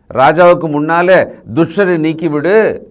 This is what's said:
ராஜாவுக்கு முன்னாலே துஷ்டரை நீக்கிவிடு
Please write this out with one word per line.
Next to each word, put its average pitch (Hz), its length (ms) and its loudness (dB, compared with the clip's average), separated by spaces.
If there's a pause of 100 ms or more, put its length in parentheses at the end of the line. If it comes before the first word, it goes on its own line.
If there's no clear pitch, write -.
(140)
ராஜாவுக்கு 156 560 2
முன்னாலே 160 480 0 (360)
துஷ்டரை 170 440 0
நீக்கிவிடு 160 840 -2 (120)